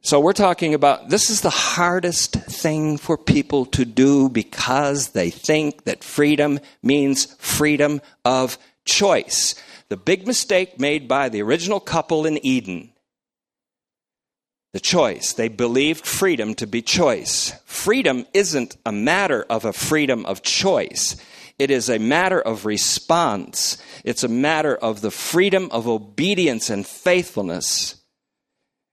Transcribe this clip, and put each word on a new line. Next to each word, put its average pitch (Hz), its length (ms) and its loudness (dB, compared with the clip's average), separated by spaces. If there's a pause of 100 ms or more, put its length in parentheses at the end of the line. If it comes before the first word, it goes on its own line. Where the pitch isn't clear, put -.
So 147 140 4
we're 165 140 6
talking 180 420 2
about, 143 360 2
this 208 200 2
is 214 120 -2
the 170 80 2
hardest 175 840 0
thing 156 640 -2
for 160 180 -2
people 139 500 2
to - 180 0
do 135 440 4
because 131 840 -2
they 87 200 0
think 151 540 -2
that - 180 -6
freedom 147 560 2 (240)
means 139 560 2
freedom 147 600 0 (240)
of 131 340 0 (260)
choice. - 720 2 (360)
The 104 60 -4
big 185 300 0
mistake 190 540 -2
made 143 260 -2
by 131 220 0
the 110 140 -4
original 170 360 0
couple 160 480 -2
in 156 180 -2
Eden, 104 460 -2 (1800)
the 190 80 -8
choice. 143 540 0
They 113 120 -2
believed 120 580 -2
freedom 117 520 -2
to 117 100 -8
be 113 160 -4
choice. - 680 -2 (120)
Freedom 180 720 -2
isn't 165 500 0
a 113 60 -4
matter 143 580 -2
of 113 160 -2
a 107 80 -2
freedom 135 540 -2
of - 160 -6
choice. - 720 -2 (460)
It 139 100 2
is 127 180 2
a 113 120 0
matter 165 400 2
of 110 260 -4
response. - 1120 -2 (260)
It's 117 200 -4
a 123 40 -2
matter 147 460 0
of 110 260 -4
the 104 120 -4
freedom 190 580 0
of 117 160 -4
obedience 117 840 -2
and 101 140 -4
faithfulness, - 1120 -2 (960)